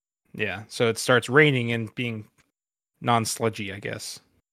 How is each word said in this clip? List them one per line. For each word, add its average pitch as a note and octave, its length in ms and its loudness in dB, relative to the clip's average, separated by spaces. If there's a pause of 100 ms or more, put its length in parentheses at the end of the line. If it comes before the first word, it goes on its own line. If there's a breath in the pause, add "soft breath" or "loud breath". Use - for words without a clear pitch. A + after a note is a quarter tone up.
(340)
Yeah, G#2 340 -4
so A#2+ 200 0
it A2+ 100 0
starts B2 300 4
raining B2+ 440 2
and A2+ 220 -6
being A2+ 320 -6 (720)
non-sludgy, A2+ 720 0
I G#2 80 -10
guess. A2 400 -8 (320)